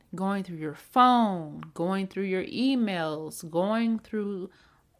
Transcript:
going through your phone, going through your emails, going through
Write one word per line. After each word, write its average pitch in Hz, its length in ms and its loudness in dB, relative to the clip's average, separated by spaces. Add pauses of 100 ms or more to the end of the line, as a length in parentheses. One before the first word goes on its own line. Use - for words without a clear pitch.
(160)
going 190 280 -2
through 175 140 -10
your 156 160 -6
phone, 185 1000 2
going 190 340 -2
through 190 160 -6
your 185 220 -2
emails, 180 1040 -2
going 220 500 0
through 202 500 -6 (500)